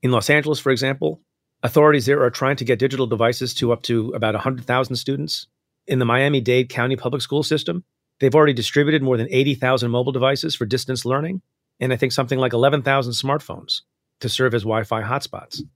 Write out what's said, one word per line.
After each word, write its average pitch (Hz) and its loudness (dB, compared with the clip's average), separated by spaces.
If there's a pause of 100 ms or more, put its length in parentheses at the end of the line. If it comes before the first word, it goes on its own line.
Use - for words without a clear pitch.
In 127 2
Los 120 2
Angeles, 147 2
for 135 0
example, 135 -2 (440)
authorities 147 4
there 139 4
are 120 4
trying 135 0
to 127 -8
get 117 2
digital 135 0
devices 117 0
to 120 0
up - -4
to 117 -2
about 110 -2
a 104 -4
hundred 127 -4
thousand 127 0
students. 139 -6 (380)
In 131 0
the 123 2
Miami-Dade 127 2
County 127 -2
Public 127 -4
School 147 -2
System, 170 -2 (380)
they've 131 4
already 151 6
distributed 143 0
more 127 2
than 113 -2
eighty 135 2
thousand 123 0
mobile 123 0
devices 135 0
for 120 -4
distance 127 -4
learning, 156 -4 (400)
and 127 -2
I 123 0
think 127 0
something 131 -2
like 127 0
eleven 135 2
thousand 135 0
smartphones - -6 (400)
to 120 -4
serve 127 0
as 117 0
Wi-Fi 110 -2
hotspots. 131 -8 (140)